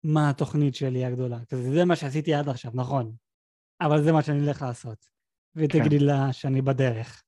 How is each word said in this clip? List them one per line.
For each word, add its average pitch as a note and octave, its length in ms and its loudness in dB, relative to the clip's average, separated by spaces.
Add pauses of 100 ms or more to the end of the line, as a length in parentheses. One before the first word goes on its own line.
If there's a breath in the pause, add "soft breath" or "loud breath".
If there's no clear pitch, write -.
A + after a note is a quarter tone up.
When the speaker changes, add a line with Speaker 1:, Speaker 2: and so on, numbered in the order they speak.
Speaker 1:
מה D3+ 260 2
התוכנית C#3+ 440 0
שלי B2+ 300 -4
הגדולה. B2 400 -6
כזה, B2+ 280 -6
זה F3 120 4
מה F3 120 4
שעשיתי D3+ 380 -2
עד C#3+ 140 -2
עכשיו, B2 260 -8
נכון. B2 400 -2 (640)
אבל D3+ 220 2
זה D#3+ 100 4
מה D#3 100 4
שאני D3 180 -2
הולך D3 220 -2
לעשות. A#2+ 440 -10 (500)
ותגידי D3+ 420 2
Speaker 2:
כן. C#3+ 60 6
Speaker 1:
לה C#3 280 2
שאני C3+ 300 -2
בדרך. B2+ 640 -2